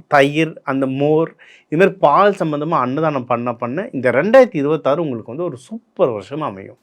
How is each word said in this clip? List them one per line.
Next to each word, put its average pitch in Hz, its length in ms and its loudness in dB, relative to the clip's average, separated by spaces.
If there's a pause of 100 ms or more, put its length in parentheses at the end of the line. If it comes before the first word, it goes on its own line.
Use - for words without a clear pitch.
தயிர், 147 560 2
அந்த 135 240 -2
மோர், 151 480 0 (340)
இது 151 80 -2
மாதிரி 190 220 2
பால் 190 400 4
சம்பந்தமா 151 400 -2
அன்னதானம் 135 460 -2
பண்ண 120 280 -6
பண்ண 123 380 -8
இந்த 127 200 0
ரெண்டாயிரத்தி 202 440 4
இருபத்தாறு 147 460 0
உங்களுக்கு 123 260 -6
வந்து 139 160 -10
ஒரு 165 140 -8
சூப்பர் 196 520 -4
வருஷமா 113 300 -8
அமையும். 104 440 -10